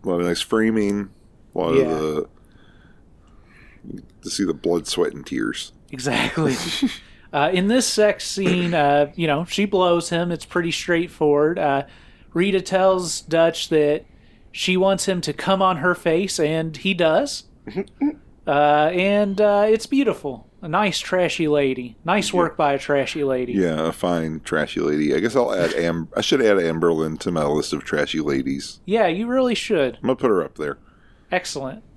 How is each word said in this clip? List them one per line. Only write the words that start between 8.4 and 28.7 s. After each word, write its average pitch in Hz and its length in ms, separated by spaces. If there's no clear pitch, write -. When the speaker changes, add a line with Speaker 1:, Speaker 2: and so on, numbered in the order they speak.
Speaker 2:
uh, 147 400
you 170 140
know, 151 180
she - 180
blows 180 460
him. 175 220
It's 165 140
pretty 170 260
straightforward. 156 880
Uh, 139 240
Rita 190 260
tells 185 600
Dutch 165 480
that 151 360
she - 240
wants 190 320
him 180 140
to 151 100
come 196 300
on 185 160
her 175 160
face, 175 460
and 160 360
he 190 200
does. 175 480
Speaker 1:
<laughs> - 160
Speaker 2:
Uh, 147 480
and, 196 460
uh, 208 280
it's 220 160
beautiful. 185 600
A - 40
nice 180 300
trashy 175 500
lady. 131 560
Nice 180 300
Speaker 1:
Yeah. 185 60
Speaker 2:
work 165 180
by 143 160
a 139 60
trashy 143 440
lady. 127 300
Speaker 1:
Yeah, 80 360
a - 20
fine 80 520
trashy 78 360
lady. 76 340
I 76 60
guess 110 160
I'll 120 180
add 85 220
Am-, 82 320
I - 40
should 135 200
add 104 160
Amberlynn 82 640
to 92 120
my 78 140
list 73 280
of 73 100
trashy 76 380
ladies. 67 640